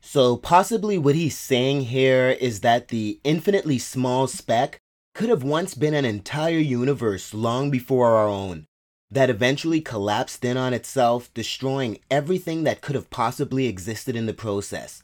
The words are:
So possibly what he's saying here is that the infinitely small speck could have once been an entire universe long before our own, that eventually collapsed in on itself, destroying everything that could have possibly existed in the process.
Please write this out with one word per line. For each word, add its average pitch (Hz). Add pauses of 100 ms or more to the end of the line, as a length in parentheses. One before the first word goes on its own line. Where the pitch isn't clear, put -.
So 123
possibly 196
what 143
he's 165
saying 135
here 131
is 120
that 120
the 107
infinitely 151
small 127
speck - (380)
could 220
have 131
once 156
been 151
an 143
entire 151
universe 123
long 117
before 123
our 110
own, 98 (440)
that 131
eventually 139
collapsed 110
in 123
on 127
itself, 120
destroying 127 (120)
everything 160
that 175
could 143
have 117
possibly 131
existed 107
in 113
the 110
process. 101